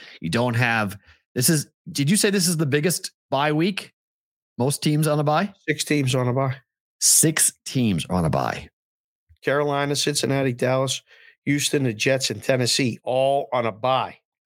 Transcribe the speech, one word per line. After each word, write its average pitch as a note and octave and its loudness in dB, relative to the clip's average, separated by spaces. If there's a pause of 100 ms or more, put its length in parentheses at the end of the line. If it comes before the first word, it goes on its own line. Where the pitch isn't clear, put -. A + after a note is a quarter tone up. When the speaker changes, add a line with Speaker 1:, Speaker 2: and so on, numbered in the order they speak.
(220)
Speaker 1:
you E2+ -6
don't A#2 0
have, A2+ 0 (380)
this B2+ 0
is, D3+ 0 (240)
did C#3+ -2
you G3+ 2
say G#3 2
this F#3+ 0
is F3 0
the D#3+ 0
biggest C#3+ -2 (180)
bye C#3+ 0
week? F3 -2 (640)
Most C3 -2
teams D3+ 2
on D3+ 2
a - 0
bye? D#3+ 0 (160)
Speaker 2:
Six D#3 -2
teams C#3 2
on B2+ 0
a B2 0
bye. C3 -2 (440)
Speaker 1:
Six - 2 (140)
teams G#2 0
on F2 0
a D#2 2
bye. B1 -2 (720)
Speaker 2:
Carolina, C#3+ 0
Cincinnati, C3+ 0
Dallas, C3 -2 (420)
Houston, C#3+ 0
the B2 0
Jets, C3 0
and G#2 -8
Tennessee B2+ 0
all C3+ 0
on A#2+ 0
a A2 -2
bye. A#2 -2 (300)